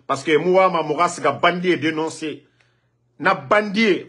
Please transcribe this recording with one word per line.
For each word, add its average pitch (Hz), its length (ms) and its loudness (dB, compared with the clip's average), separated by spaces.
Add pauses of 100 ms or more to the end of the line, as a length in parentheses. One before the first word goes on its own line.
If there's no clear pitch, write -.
Parce 135 180 -4
que 160 140 2
moi, 185 320 4
ma 170 140 0
Moura, 156 260 0
c'est 165 140 -8 (160)
bandi 175 320 0
et 156 60 2
dénoncé. 156 680 -6 (720)
Na 185 180 0
bandi, 202 720 0